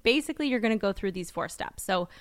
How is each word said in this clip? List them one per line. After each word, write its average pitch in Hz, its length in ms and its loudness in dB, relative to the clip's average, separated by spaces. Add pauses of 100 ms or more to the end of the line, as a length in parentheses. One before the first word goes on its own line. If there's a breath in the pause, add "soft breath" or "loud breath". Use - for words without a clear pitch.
Basically, 294 460 2
you're 254 100 2
gonna 220 180 2
go 196 140 2
through 190 220 -2
these 180 180 -8
four - 160 -4
steps. - 360 -8
So 180 260 0 (120)